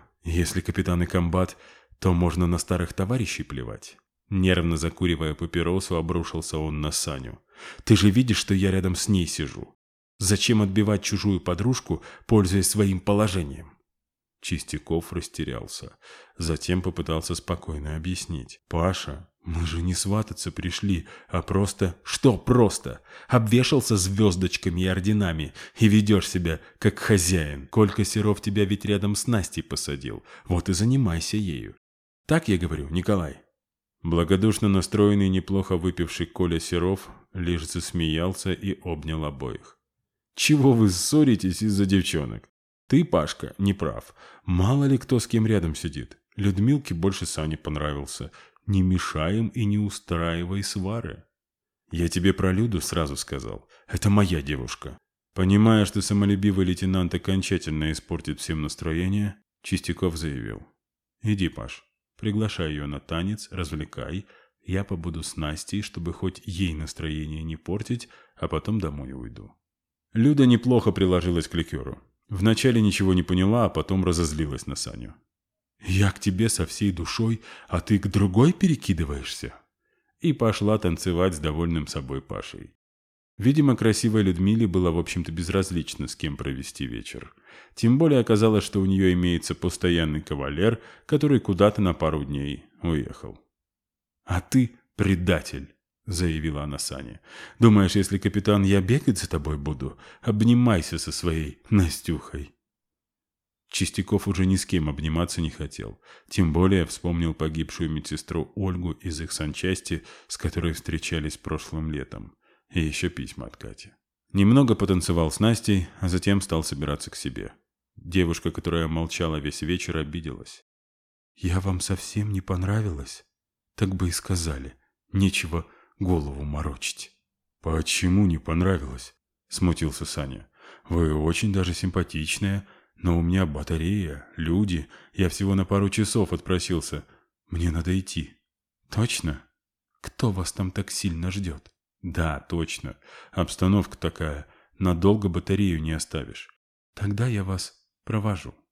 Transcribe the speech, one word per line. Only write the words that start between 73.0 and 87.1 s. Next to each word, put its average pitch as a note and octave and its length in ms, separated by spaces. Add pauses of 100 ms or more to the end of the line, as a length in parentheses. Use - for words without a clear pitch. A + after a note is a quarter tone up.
не F2+ 80
поняла, G2 440
а - 40
потом F2+ 340
разозлилась D#2 640
на C2+ 100
Саню. - 380 (720)
«Я F#2+ 260
к - 80
тебе G#2 300
со E2+ 180
всей G2+ 240
душой, G#2+ 520 (260)
а F2 120
ты G2+ 180
к G2 100
другой G#2 440
перекидываешься?» D#2+ 1000 (640)
И E3 120
пошла G#2+ 460
танцевать F2 580
с - 20
довольным D#2+ 480
собой C2+ 360
Пашей. - 500 (640)
Видимо, C3+ 380
красивой A2 460
Людмиле G2 440
было, F2+ 240
в E2 80
общем-то, E2+ 320
безразлично, E2+ 800
с - 80
кем C#2+ 220
провести C2+ 480
вечер. A#1 480 (400)